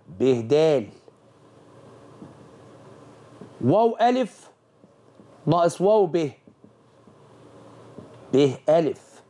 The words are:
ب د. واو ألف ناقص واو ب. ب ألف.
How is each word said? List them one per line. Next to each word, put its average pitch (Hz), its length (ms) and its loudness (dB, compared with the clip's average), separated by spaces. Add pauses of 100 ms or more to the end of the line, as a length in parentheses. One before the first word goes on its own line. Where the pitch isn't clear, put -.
ب 117 400 -2
د. 143 60 0 (3000)
واو 220 360 0
ألف 247 500 -4 (960)
ناقص 170 340 0
واو 202 260 2
ب. 156 240 -4 (2000)
ب 135 180 2 (180)
ألف. - 600 -2